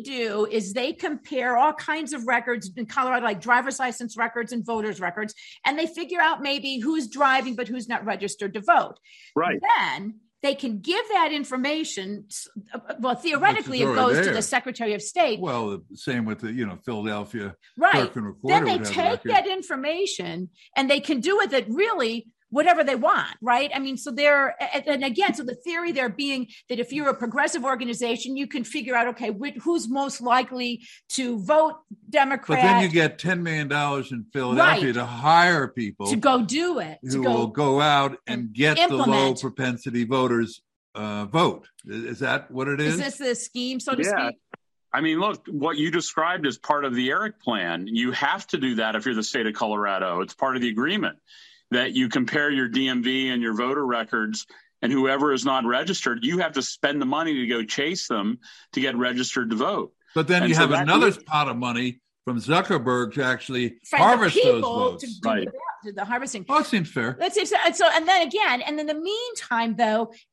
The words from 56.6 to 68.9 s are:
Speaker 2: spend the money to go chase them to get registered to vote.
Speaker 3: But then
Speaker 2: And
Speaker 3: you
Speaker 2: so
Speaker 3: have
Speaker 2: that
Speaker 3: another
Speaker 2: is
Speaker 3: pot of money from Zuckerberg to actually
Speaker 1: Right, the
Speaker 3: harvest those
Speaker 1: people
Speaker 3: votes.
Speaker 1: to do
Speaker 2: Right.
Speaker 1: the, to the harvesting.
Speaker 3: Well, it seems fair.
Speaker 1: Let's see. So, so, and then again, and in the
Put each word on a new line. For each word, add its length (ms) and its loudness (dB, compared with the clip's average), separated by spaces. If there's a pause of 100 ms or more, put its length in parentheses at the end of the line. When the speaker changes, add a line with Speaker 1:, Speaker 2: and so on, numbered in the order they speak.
Speaker 2:
spend 400 -2
the 20 0
money 300 0
to 120 -2
go 160 0
chase 460 -4
them 300 -2 (340)
to 80 -2
get 160 -2
registered 540 -2
to 60 0
vote. 360 -2 (220)
Speaker 3:
But 140 0
then 160 4
Speaker 2:
And 40 4
Speaker 3:
you 60 4
Speaker 2:
so 80 6
Speaker 3:
have 80 4
Speaker 2:
that 140 2
Speaker 3:
another 240 6
Speaker 2:
is 100 0
Speaker 3:
pot 300 0
of 100 -4
money 420 -2 (240)
from 140 -2
Zuckerberg 760 2
to 100 0
actually 440 0
Speaker 1:
Right, 100 -10 (120)
the 80 0
Speaker 3:
harvest 380 6
those 80 6 (100)
Speaker 1:
people 240 0 (120)
Speaker 3:
votes. 120 -12
Speaker 1:
to 60 -12
do 200 -4
Speaker 2:
Right. 180 0
Speaker 1:
the, 440 -10
to 40 -12
the 100 -4
harvesting. 420 -6
Speaker 3:
Well, 120 4
it 80 2
seems 240 0
fair. 280 -2
Speaker 1:
Let's 180 -2
see. 100 0
So, 100 0 (160)
so, 180 4
and 160 2
then 200 4
again, 340 0
and 180 -6
in 80 -4
the 80 -2